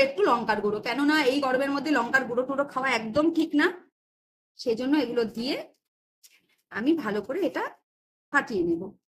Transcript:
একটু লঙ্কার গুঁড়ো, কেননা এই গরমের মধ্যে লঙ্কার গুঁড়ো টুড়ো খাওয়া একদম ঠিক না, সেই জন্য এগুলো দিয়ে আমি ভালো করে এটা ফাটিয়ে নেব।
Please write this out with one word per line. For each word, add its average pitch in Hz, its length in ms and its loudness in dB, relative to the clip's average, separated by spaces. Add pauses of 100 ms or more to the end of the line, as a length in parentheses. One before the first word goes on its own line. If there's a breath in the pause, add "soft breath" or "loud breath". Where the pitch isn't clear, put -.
একটু 359 140 -4 (100)
লঙ্কার 220 340 0
গুঁড়ো, 208 220 0
কেননা 285 300 2 (140)
এই 285 160 0
গরমের 262 280 0
মধ্যে 277 240 -2
লঙ্কার 247 300 2
গুঁড়ো 240 200 0
টুড়ো 277 240 0
খাওয়া 269 160 -2 (100)
একদম 220 260 0 (140)
ঠিক 311 120 0 (100)
না, 320 60 4 (960)
সেই 226 180 0
জন্য 269 140 2 (100)
এগুলো 233 180 -2 (140)
দিয়ে 247 180 -4 (1200 soft breath)
আমি 247 120 0 (140)
ভালো 208 220 -2
করে 285 120 -6 (100)
এটা 359 160 -4 (680)
ফাটিয়ে 240 360 0
নেব। 170 140 -2 (260)